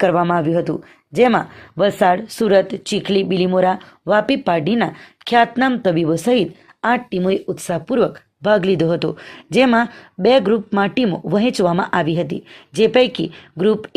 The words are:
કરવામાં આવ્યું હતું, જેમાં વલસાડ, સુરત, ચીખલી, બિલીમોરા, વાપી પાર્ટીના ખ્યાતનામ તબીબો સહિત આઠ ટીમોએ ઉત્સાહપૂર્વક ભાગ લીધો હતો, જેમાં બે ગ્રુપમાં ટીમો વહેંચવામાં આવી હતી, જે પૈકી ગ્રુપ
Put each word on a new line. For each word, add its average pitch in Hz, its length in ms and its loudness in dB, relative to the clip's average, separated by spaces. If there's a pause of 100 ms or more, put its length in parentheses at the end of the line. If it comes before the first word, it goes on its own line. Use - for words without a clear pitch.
કરવામાં 175 360 2
આવ્યું 165 240 0
હતું, 160 160 -6 (400)
જેમાં 226 320 2 (300)
વલસાડ, 190 440 2 (120)
સુરત, 196 340 2 (180)
ચીખલી, 196 420 -2
બિલીમોરા, 185 460 0 (300)
વાપી 214 400 0
પાર્ટીના 170 500 -2 (320)
ખ્યાતનામ 240 560 2
તબીબો 165 400 0
સહિત 240 320 0 (340)
આઠ 247 160 -2
ટીમોએ 185 300 -2 (160)
ઉત્સાહપૂર્વક 170 640 -4 (300)
ભાગ 202 220 2
લીધો 165 200 2
હતો, 160 200 -2 (460)
જેમાં 233 340 2 (360)
બે 233 80 4 (140)
ગ્રુપમાં 202 440 0
ટીમો 196 260 0 (160)
વહેંચવામાં 196 560 0 (100)
આવી 160 200 0
હતી, 156 260 -6 (320)
જે 220 100 4 (100)
પૈકી 220 360 0 (280)
ગ્રુપ 214 220 0 (140)